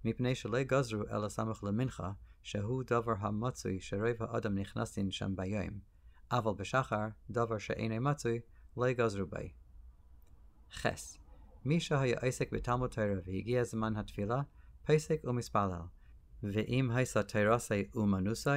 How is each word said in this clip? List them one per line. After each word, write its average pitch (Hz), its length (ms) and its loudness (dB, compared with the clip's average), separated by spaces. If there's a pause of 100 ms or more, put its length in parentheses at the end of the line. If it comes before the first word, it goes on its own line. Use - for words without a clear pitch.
מפני 123 300 2
שלא 120 280 0
גזרו 123 380 2 (100)
אלא 104 180 0
סמוך 110 340 -4
למנחה, 101 480 0 (320)
שהוא 120 400 -2
דבר 117 360 2
המצוי 104 640 -2
שרוב 113 420 0
האדם 110 320 0
נכנסין 98 560 -2
שם 98 240 -2
ביום, 95 440 -2 (520)
אבל 113 260 2
בשחר, 107 500 0 (220)
דבר 113 280 2
שאינו 113 440 -2
מצוי, 123 380 0 (380)
לא 123 160 2
גזרו 104 340 2
בו. - 100 -8 (1400)
חס, - 440 -4 (480)
מי 156 140 4
שהיה 135 460 2
עוסק 127 260 0
בתלמוד 123 420 0
תורה 107 140 0 (180)
והגיע 98 380 0
זמן 110 340 -2
התפילה, 107 440 -2 (440)
פוסק 156 380 2
ומתפלל. 104 580 0 (640)
ואם 113 480 2
היסה 120 320 2
תורתו 110 520 4 (200)
אומנותו 104 600 2